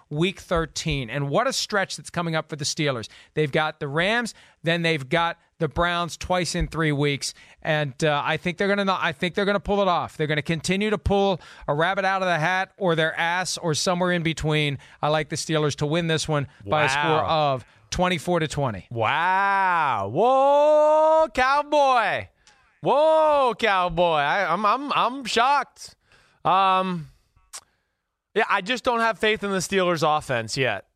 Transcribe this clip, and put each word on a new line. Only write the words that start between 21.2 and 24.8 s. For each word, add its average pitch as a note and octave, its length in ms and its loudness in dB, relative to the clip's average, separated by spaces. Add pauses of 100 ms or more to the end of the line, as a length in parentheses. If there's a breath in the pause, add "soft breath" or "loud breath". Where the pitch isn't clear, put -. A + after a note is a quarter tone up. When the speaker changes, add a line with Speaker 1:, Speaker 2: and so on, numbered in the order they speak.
Speaker 2:
Cowboy. C4 960 2 (540 soft breath)
Whoa, D4 760 4
Cowboy. F3+ 600 2
I, D#3+ 340 0
I'm, G#3 140 0
I'm, B3+ 260 2